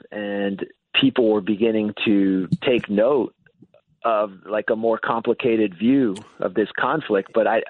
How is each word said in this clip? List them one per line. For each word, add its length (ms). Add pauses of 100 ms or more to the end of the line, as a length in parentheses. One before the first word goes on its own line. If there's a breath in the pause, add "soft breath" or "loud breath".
(100)
and 540 (340)
people 320
were 120
beginning 500 (140)
to 420 (180)
take 220
note 460 (680)
of, 280 (180)
like, 240
a 40
more 220
complicated 800
view 380 (220)
of 160
this 140 (100)
conflict. 560
But 120
I, 240